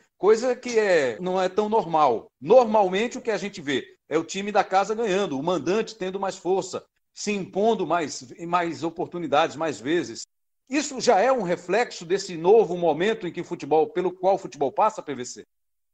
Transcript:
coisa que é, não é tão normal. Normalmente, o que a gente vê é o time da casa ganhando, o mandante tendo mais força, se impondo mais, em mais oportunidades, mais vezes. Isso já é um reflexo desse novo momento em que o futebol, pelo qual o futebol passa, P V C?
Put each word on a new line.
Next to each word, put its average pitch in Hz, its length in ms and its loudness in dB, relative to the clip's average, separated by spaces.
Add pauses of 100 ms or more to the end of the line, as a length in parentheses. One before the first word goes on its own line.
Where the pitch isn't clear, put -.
(180)
coisa 226 380 4
que 247 220 -4
é, 156 420 4
não 185 200 -2
é 185 80 2
tão 214 200 0
normal. 160 640 2 (100)
Normalmente, 214 760 4
o 233 60 -12
que 233 80 -4
a 208 60 0
gente 190 240 -10
vê 135 260 -4 (220)
é 143 100 0
o 165 60 0
time 196 260 -6
da 196 140 2
casa 196 300 0
ganhando, 196 440 -2
o 135 40 -6
mandante 180 540 -2
tendo 185 220 -8
mais 190 180 -6
força, 180 480 -4 (280)
se - 180 -6
impondo 202 560 0
mais, 147 460 -4
em 170 140 -12
mais 170 360 -2
oportunidades, 160 720 -2
mais 151 260 -6
vezes. 123 460 -4 (420)
Isso 269 320 -4
já 208 200 4
é 247 100 4
um 254 120 0
reflexo 180 640 -2
desse 185 320 -4
novo 180 400 6
momento 175 520 0
em 156 40 -8
que - 80 -8
o 160 40 -8
futebol, 151 460 0
pelo 180 200 -2
qual 180 240 0
o 185 40 -2
futebol 143 340 -4
passa, 196 300 0
P 147 120 -10
V 123 100 -8
C? - 220 -14 (480)